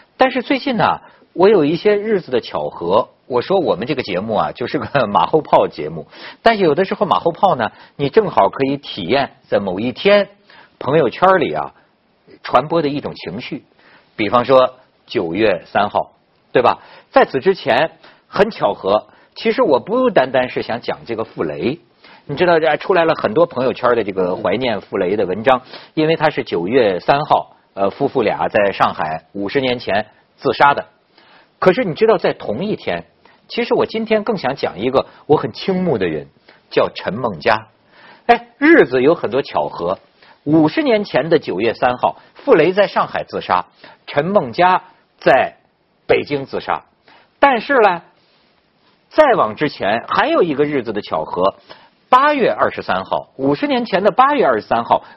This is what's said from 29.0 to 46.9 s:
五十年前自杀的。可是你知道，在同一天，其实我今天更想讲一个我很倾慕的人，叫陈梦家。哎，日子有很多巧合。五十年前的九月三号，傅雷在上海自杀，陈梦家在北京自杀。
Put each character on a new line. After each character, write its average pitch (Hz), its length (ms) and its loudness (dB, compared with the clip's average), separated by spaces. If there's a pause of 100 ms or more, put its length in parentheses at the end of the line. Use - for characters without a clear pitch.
五 101 160 -6
十 143 100 0
年 127 200 -2
前 104 260 -2 (320)
自 123 160 0
杀 143 220 4
的。 - 100 -8 (720)
可 185 140 4
是 254 100 0
你 175 100 -4
知 220 140 0
道， 214 100 4
在 165 140 0
同 123 320 -6
一 196 140 -6
天， 85 260 -6 (460)
其 233 160 -4
实 254 80 -2
我 175 120 2
今 220 200 -6
天 214 180 0
更 214 140 -4
想 135 180 -4
讲 82 240 -6
一 120 100 -2
个 127 180 0 (180)
我 147 100 2
很 120 160 -2
倾 185 320 -4
慕 156 140 0
的 95 100 -2
人， 73 200 -6 (420)
叫 110 260 0
陈 - 180 -6
梦 101 280 -6
家。 110 260 0 (600)
哎， 240 200 2 (100)
日 285 280 6
子 127 160 0
有 147 120 4
很 131 160 -4
多 127 120 -2
巧 76 260 -4
合。 87 320 -6 (460)
五 151 220 4
十 311 160 -2
年 220 200 2
前 143 260 -2
的 160 100 4
九 92 200 -6
月 110 140 0
三 123 240 0
号， 92 200 0 (180)
傅 - 180 2
雷 165 180 2
在 190 140 2
上 180 220 -2
海 - 160 -6
自 92 180 -8
杀， 90 240 0 (400)
陈 147 200 -2
梦 180 260 0
家 180 320 2 (340)
在 127 380 2 (500)
北 120 180 2
京 135 220 -6
自 95 160 -8
杀。 82 220 -6 (560)